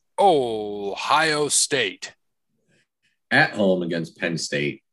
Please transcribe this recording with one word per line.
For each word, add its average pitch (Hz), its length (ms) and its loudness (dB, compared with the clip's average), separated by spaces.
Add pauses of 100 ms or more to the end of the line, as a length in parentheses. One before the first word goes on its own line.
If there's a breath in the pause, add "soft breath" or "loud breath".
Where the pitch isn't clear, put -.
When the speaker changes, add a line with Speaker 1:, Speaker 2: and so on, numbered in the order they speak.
(200)
Speaker 1:
Ohio 131 1300 0
State. - 680 -2 (1160)
Speaker 2:
At 143 220 2
home 92 300 2
against 85 360 -6
Penn 85 200 -4
State. 71 440 -4 (100)